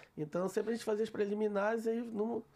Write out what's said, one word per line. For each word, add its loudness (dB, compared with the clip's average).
Então -2
sempre 0
a 0
gente -6
fazia 2
as -4
preliminares 0
e 2
não... -2